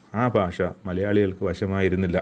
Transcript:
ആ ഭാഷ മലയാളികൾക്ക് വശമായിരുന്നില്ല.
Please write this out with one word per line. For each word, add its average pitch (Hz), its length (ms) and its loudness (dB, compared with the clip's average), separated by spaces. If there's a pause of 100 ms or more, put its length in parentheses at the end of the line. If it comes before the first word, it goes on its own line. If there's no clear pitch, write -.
(140)
ആ 113 140 0
ഭാഷ 98 280 0 (280)
മലയാളികൾക്ക് 95 600 0
വശമായിരുന്നില്ല. 95 760 0